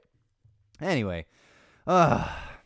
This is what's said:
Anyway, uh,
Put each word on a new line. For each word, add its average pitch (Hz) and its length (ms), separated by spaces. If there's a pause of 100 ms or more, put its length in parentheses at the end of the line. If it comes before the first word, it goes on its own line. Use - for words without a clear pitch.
(840)
Anyway, 107 420 (640)
uh, 170 420 (380)